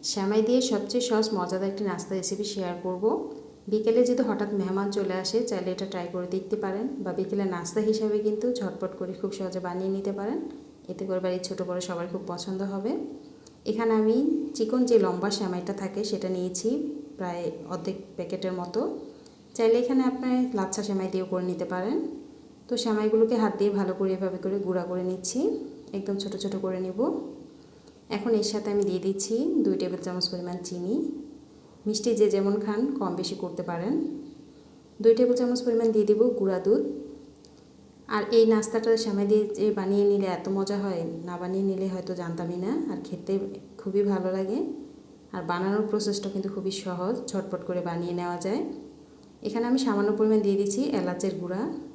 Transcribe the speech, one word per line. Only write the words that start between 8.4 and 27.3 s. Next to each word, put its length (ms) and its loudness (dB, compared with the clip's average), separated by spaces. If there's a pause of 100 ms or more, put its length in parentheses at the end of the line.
ঝটপট 400 -4
করে 220 -4
খুব 180 -2
সহজে 280 -4
বানিয়ে 300 -2
নিতে 220 -2
পারেন। 200 -4 (520)
এতে 180 -8
করে 160 0
বাড়ির 240 -2
ছোট 100 -8 (100)
বড় 200 -2
সবার 240 -4
খুব 100 -6 (100)
পছন্দ 280 -6 (120)
হবে। 200 -2 (760)
এখানে 300 2
আমি 160 4 (400)
চিকন 240 0 (100)
যে 140 8
লম্বা 340 0
সেমাইটা 440 -2
থাকে 180 -4 (100)
সেটা 260 -2
নিয়েছি, 320 -2 (500)
প্রায় 240 -4 (300)
অর্ধেক 240 -4 (200)
প্যাকেটের 440 -4
মতো। 200 -4 (760)
চাইলে 260 6
এখানে 280 4
আপনি 200 -2 (280)
লাচ্ছা 300 -2
সেমাই 240 0
দিয়েও 200 -2
করে 180 0
নিতে 220 -4
পারেন। 240 0 (720)
তো 40 0 (120)
সেমাইগুলোকে 580 4
হাত 180 4
দিয়ে 180 4
ভালো 200 0
করে 180 2
এভাবে 280 -2
করে 120 0 (100)
গুঁড়া 240 0
করে 200 -2
নিচ্ছি, 300 -2 (560)
একদম 260 -2
ছোট 100 -6 (120)
ছোট 100 -2 (100)
করে 220 -2
নিব। 140 -4 (1160)